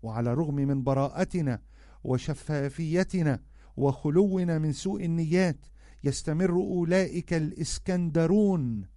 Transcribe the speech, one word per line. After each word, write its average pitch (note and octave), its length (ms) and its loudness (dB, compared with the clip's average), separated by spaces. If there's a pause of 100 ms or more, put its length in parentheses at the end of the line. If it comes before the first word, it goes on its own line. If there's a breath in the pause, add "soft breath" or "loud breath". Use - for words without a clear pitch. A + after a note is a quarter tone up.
وعلى A#2 300 -2
الرغم C#3+ 220 0
من C#3 280 0
براءتنا C#3 800 0 (420 soft breath)
وشفافيتنا D3+ 1400 -2 (340 soft breath)
وخلونا E3 800 2
من D#3 140 0
سوء F#3+ 320 -4
النيات، E3 640 0 (380 soft breath)
يستمر D#3+ 460 0
أولئك F3+ 840 0
الإسكندرون E3 1500 0 (140)